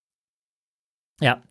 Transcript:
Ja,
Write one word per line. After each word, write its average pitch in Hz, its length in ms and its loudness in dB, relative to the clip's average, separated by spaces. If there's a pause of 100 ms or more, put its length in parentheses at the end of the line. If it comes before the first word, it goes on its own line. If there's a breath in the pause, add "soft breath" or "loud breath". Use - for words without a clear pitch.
(1200)
Ja, 123 320 0